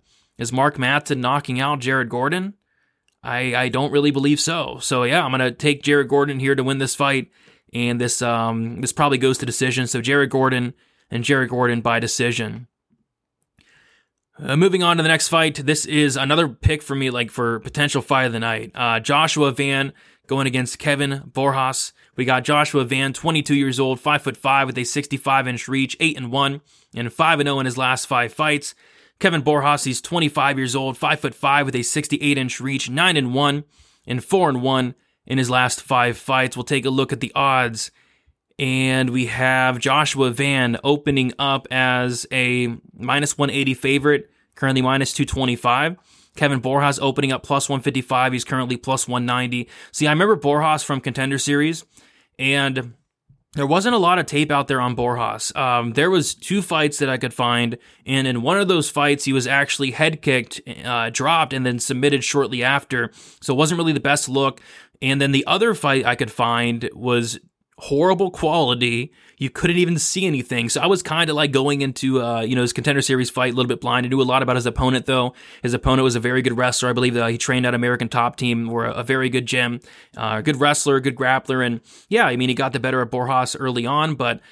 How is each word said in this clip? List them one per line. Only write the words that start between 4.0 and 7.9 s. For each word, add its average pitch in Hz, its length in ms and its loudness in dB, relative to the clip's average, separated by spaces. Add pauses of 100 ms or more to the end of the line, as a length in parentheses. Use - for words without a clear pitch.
believe 143 300 2
so. 165 400 -4
So, 123 240 0
yeah, 151 180 2
I'm 135 80 -2
gonna 127 200 0
take 147 320 0
Jared 143 260 2
Gordon 143 320 2
here 135 140 2
to 131 100 0
win 135 140 -2
this 135 160 -2
fight, 139 360 0 (400)
and 120 300 -2